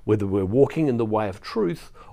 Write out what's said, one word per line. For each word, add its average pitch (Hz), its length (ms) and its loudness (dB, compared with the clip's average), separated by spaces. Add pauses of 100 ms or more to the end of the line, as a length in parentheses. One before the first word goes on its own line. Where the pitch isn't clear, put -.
whether 101 220 2
we're 98 200 0
walking 139 420 2
in 120 80 0
the 117 80 0
way 107 240 0
of 92 140 -10
truth 180 500 -4 (200)